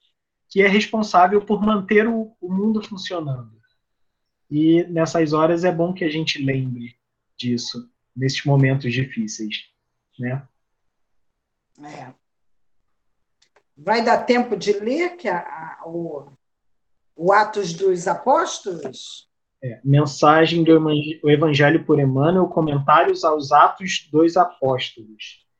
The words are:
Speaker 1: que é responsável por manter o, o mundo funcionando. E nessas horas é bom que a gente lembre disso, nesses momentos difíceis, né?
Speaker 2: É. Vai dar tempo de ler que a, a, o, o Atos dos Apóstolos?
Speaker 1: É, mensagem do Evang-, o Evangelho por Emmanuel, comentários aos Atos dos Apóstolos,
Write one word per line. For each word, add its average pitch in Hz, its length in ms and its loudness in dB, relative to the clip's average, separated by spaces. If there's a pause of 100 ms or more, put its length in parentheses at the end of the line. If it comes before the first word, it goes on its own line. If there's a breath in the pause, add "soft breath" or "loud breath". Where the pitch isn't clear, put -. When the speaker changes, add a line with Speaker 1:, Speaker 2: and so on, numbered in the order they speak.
(480)
Speaker 1:
que 196 140 2
é 202 60 4
responsável 202 760 2
por 202 160 -2
manter 208 460 2
o, 226 340 -6
o 180 120 -8
mundo 214 300 -2
funcionando. 143 720 -10 (960)
E 160 340 2
nessas 165 480 0
horas 165 320 2
é 180 80 2
bom 170 200 -2
que 185 120 -6
a 160 60 -2
gente 156 300 -6
lembre 131 560 -6 (400)
disso, 120 540 -8 (240)
nesses 135 300 -4
momentos 135 480 2
difíceis, 110 720 -8 (520)
né? 127 300 -8 (1400)
Speaker 2:
É. 131 300 -18 (1600)
Vai 208 280 -2
dar 226 140 2
tempo 233 380 0
de 185 180 -2
ler 294 420 -4
que - 120 -12
a, 175 120 -4
a, 160 480 -16
o, 160 420 -10 (840)
o 175 160 0
Atos 208 400 0
dos 175 340 -2
Apóstolos? 185 1200 -4 (320)
Speaker 1:
É, 123 220 -10
mensagem 156 800 4
do 160 80 4
Evang-, 156 540 2
o 147 60 2
Evangelho 147 540 2
por 147 140 2
Emmanuel, 143 480 2
comentários 156 800 2
aos 156 260 0
Atos 185 600 2
dos 165 240 4
Apóstolos, 127 1080 -4 (160)